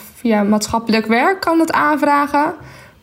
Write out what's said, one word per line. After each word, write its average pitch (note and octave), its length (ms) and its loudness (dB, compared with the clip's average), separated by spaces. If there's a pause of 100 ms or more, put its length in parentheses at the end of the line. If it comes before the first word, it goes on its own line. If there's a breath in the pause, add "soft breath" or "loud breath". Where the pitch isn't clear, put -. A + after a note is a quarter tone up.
(160)
via G#3+ 280 0
maatschappelijk G#3+ 600 0
werk, C#4+ 360 0
kan E4 160 0
dat E4 140 2
aanvragen. C#4+ 840 0 (500 loud breath)